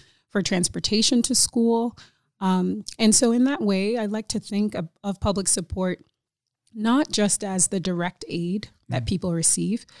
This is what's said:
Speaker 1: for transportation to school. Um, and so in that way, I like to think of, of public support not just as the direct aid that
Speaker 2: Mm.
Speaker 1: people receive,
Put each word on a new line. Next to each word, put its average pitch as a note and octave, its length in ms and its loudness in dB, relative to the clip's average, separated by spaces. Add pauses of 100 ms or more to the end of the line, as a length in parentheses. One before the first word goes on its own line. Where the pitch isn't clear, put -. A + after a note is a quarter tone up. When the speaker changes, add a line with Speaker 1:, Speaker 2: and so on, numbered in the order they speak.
(300)
Speaker 1:
for G3+ 100 0
transportation G3 840 0
to B3 120 -2
school. A#3 640 0 (420)
Um, F#3 440 0 (140)
and A3 160 6
so A#3 180 4
in B3 120 4
that C#4 160 0
way, G3+ 380 0
I G#3+ 80 -2
like G#3+ 220 -6
to - 120 -4
think G#3 340 -2
of, E3+ 140 -6 (160)
of G3 160 -6
public G3 280 0
support F#3 560 -2 (680)
not A#3 380 2
just G#3 320 0
as F#3+ 240 0
the G3 100 -2
direct F3 500 -4
aid F3 400 -4 (200)
that D#3+ 140 -2
Speaker 2:
Mm. - 60 -6
Speaker 1:
people F3+ 260 -2
receive, E3+ 500 -2 (160)